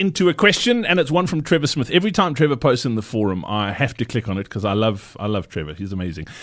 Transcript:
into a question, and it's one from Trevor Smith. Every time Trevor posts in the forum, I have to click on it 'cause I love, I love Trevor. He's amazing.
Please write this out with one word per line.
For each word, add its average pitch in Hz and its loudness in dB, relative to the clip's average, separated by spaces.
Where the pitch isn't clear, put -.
into 190 2
a 170 4
question, 226 2
and 180 2
it's 151 2
one 180 2
from 160 -2
Trevor 151 2
Smith. 139 -2
Every 185 4
time 175 2
Trevor 147 2
posts 123 2
in 120 -2
the 110 -2
forum, 101 0
I 104 -2
have 123 -2
to - -4
click 113 -4
on 95 -2
it 98 -6
'cause 104 -4
I 101 2
love, 107 -2
I 101 -6
love 101 -2
Trevor. 78 -8
He's 95 -8
amazing. 85 -6